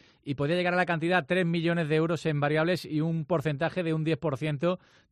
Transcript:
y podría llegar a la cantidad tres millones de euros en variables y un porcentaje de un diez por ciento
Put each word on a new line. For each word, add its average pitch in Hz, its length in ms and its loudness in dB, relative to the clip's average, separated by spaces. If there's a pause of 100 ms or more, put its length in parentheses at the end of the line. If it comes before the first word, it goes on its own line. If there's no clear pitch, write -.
(240)
y 139 120 -4
podría 143 220 0
llegar 175 180 0
a - 20 4
la 180 80 2
cantidad 175 420 0
tres 180 180 2
millones 170 440 0
de 156 60 2
euros 160 320 0
en 147 120 0
variables 156 460 0
y 151 160 -2
un 165 240 -2
porcentaje 160 560 -2
de 160 140 0
un 156 80 0
diez 160 160 0
por 147 180 -2
ciento 156 400 -2 (340)